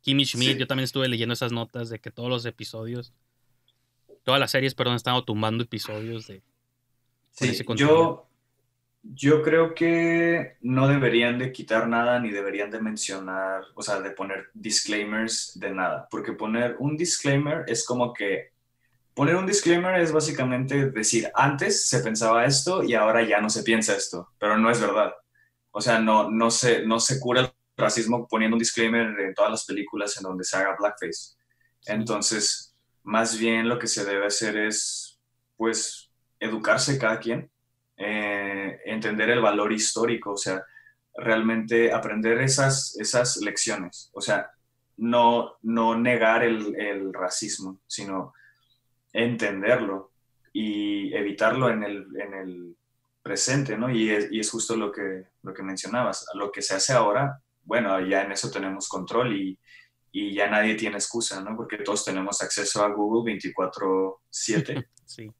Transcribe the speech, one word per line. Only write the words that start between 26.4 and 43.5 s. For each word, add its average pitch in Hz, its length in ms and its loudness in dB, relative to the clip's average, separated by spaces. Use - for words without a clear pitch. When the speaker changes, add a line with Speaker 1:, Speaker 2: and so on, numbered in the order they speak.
Speaker 2:
se, 113 360 2
no 113 140 2
se 135 200 2
cura 123 200 2
el 123 100 0
racismo 113 520 0
poniendo 110 260 2
un 113 60 2
disclaimer 113 600 0
en 95 140 -2
todas 104 160 4
las 110 140 -4
películas 101 520 -6
en 95 80 -10
donde 92 200 -8
se - 120 -4
haga 95 220 0
blackface. - 580 -6
Speaker 1:
Sí. - 120 -8
Speaker 2:
Entonces, 107 840 -2
más 113 360 -2
bien 113 300 2
lo 120 100 0
que 113 100 -6
se 104 160 -2
debe 98 220 -2
hacer 104 320 -2
es, - 600 -4
pues, - 540 -4
educarse 113 600 0
cada 113 200 0
quien, 117 320 -6
eh, 101 880 -4
entender 110 420 -2
el 120 140 4
valor 104 300 2
histórico, 107 600 0
o 101 40 -6
sea, 95 280 -4
realmente 113 800 2
aprender 113 480 0
esas, 135 580 2
esas 120 400 0
lecciones, 101 760 -4